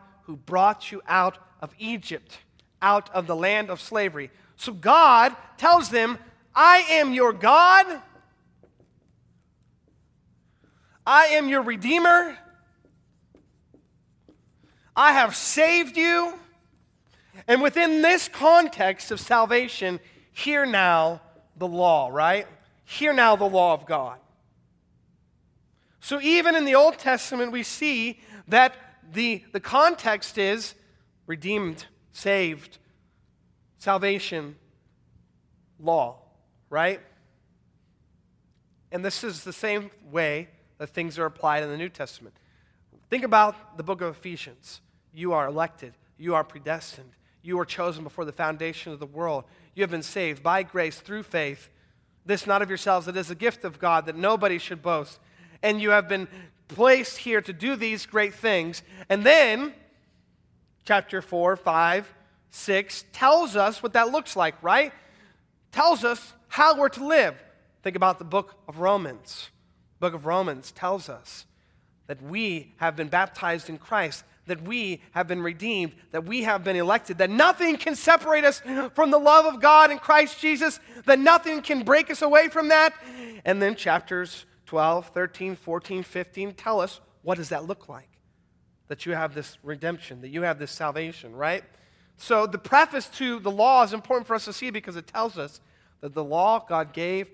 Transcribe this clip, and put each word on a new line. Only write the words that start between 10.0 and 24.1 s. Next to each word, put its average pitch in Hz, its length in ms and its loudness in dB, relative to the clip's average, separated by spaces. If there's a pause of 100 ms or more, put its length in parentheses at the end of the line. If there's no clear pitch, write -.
I 294 220 8
am 302 220 2
your 269 140 2
Redeemer. 311 760 2 (2500)
I 285 180 6
have 254 220 2
saved 320 640 0
you." 339 420 0 (1080)
And 247 140 2
within 311 400 0
this 339 280 2
context 294 800 2
of 208 100 -8
salvation, 226 800 0 (320)
hear 285 320 -2
now 175 560 2 (360)
the 180 100 -6
law, 170 440 0
right? 165 360 0 (380)
Hear 294 280 -2
now 233 240 6
the 202 80 -2
law 180 300 2
of 151 100 -6
God. 131 340 -6 (1800)